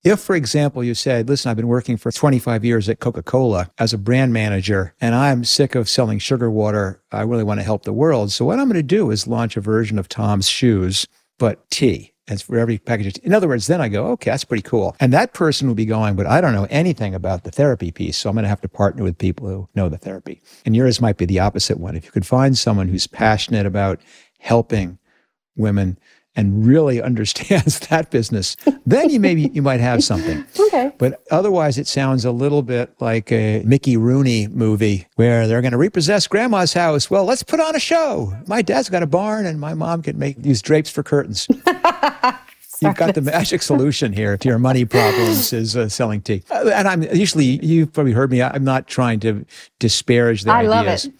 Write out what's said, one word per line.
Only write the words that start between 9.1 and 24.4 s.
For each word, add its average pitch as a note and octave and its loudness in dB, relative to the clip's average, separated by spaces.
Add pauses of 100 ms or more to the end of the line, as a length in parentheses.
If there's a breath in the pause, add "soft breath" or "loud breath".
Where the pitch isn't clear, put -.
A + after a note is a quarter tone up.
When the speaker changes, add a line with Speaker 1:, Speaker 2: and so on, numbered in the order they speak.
Speaker 1:
launch A#2 -2
a G#2 -4
version G#2+ 0
of F#2+ -4
Tom's G#2 -2
Shoes, G2 0 (320)
but - -2
tea. - -2 (160)
It's G2+ -6
for A#2 -4
every A#2 0
package G#2 -4
of G2 -6
tea." - -14
In F3 2
other G3 2
words, A#2+ -2
then E3+ 0
I A#2 -2
go, G#2 -2
"Okay, E3+ -2
that's C3+ -4
pretty G#2+ -2
cool." G2 -2
And B2 4
that G3 2
person D3 0
will A2+ 0
be A2 -2
going, G#2+ 0
"But F#2+ -2
I C#3+ 4
don't D3+ 2
know G2 0
anything C#3+ -2
about F#2 -4
the F2 -12
therapy A#2 0
piece, F2 -6
so A2 -4
I'm G2 -2
gonna G#2+ 0
have G2+ -2
to G2 -8
partner G2+ 0
with F2+ -4
people F#2+ -4
who F#2+ -10
know F#2 0
the D#2 -6
therapy." - -14 (240 soft breath)
And A2 2
yours B2 4
might G#2+ 2
be F2+ 0
the F#2 0
opposite - 0
one. E2+ -8
If - -10
you - -20
could F#2 -2
find C3 2
someone G2 0
who's F2+ -2
passionate G#2+ 0
about G2 -2 (400 soft breath)
helping G#2 0 (580)